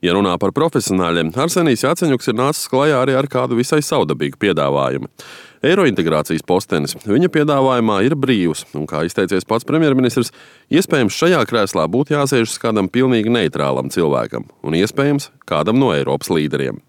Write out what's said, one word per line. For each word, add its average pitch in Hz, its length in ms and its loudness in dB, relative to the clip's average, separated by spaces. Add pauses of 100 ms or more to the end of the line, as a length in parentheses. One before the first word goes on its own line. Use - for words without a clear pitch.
Ja 87 160 2
runā 98 240 2
par 98 160 -2
profesionāļiem, 90 800 0
Arsenijs 156 480 0
Jaceņuks 139 480 0
ir 110 60 -2
nācis 139 340 -2
klajā 135 300 2
arī 131 180 0
ar 139 80 -2
kādu 127 300 -2
visai 147 260 0
savdabīgu 76 560 -2
piedāvājumu. 69 720 0 (500)
Eirointegrācijas 90 880 2
postenis 87 560 0
viņa 135 240 2
piedāvājumā 135 800 2
ir 151 100 0
brīvs, 107 560 0
un, 76 160 -6
kā 78 160 -4
izteicies 92 400 -2
pats 117 240 -2
premjerministrs, 131 640 2 (400)
iespējams, 135 480 2
šajā 165 300 4
krēslā 104 420 0
būtu 147 240 0
jāsēžas 135 460 0
kādam 107 260 0
pilnīgi 120 400 2
neitrālam 71 640 0
cilvēkam 64 540 -2 (180)
un, 80 140 -2
iespējams, 139 500 0 (160)
kādam 117 320 0
no 131 160 4
Eiropas 69 400 -2
līderiem. 71 560 -2